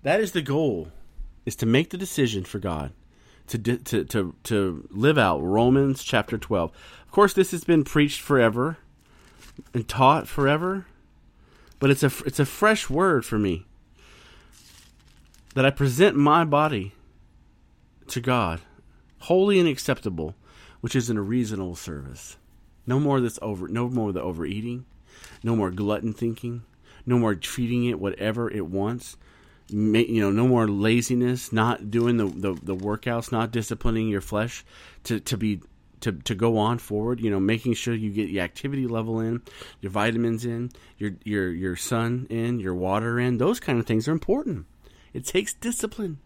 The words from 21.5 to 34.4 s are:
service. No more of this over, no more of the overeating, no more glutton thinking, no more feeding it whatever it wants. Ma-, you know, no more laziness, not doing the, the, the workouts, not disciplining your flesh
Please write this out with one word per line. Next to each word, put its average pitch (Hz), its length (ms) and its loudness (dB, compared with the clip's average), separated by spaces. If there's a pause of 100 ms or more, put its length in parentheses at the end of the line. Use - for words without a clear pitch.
service. 69 580 -14 (500)
No 131 140 0
more 143 160 2
of 131 80 2
this 113 180 -4
over, 92 280 -6
no 117 180 -2
more 117 220 -2
of 92 60 -2
the 90 60 -4
overeating, 101 640 -6 (580)
no 117 140 0
more 95 160 0
glutton 104 400 -2
thinking, 117 520 -6 (420)
no 123 120 2
more 110 240 4
feeding 120 440 -2
it 113 160 -2
whatever 107 500 -2
it 98 140 -4
wants. 98 500 -4 (560)
Ma-, 107 280 4
you 117 200 2
know, 101 100 4
no 110 160 4
more 120 220 4
laziness, 120 840 0
not 110 360 0
doing 117 280 2
the, 107 80 2
the, 92 360 -4
the 95 140 -4
workouts, 110 560 -4
not 113 220 -2
disciplining 113 560 -2
your 101 100 0
flesh 110 460 -4 (400)